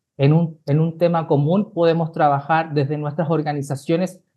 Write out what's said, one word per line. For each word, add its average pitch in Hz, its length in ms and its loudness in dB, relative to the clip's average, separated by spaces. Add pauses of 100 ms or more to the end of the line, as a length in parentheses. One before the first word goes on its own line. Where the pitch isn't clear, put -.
(180)
en 139 160 4
un, 165 340 0
en 147 120 2
un 165 180 -2
tema 170 300 0
común 160 460 0
podemos 165 380 0
trabajar 160 640 0
desde 147 240 -2
nuestras 147 320 -4
organizaciones 151 920 -4 (160)